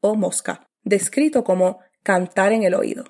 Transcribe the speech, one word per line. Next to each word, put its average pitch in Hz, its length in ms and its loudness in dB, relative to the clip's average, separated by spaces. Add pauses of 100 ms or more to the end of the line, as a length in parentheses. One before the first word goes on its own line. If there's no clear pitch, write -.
o 214 140 2
mosca, - 520 -4 (160)
descrito 262 600 0
como 185 360 0 (240)
cantar 190 480 0
en 220 120 2
el 180 100 2
oído". - 360 -4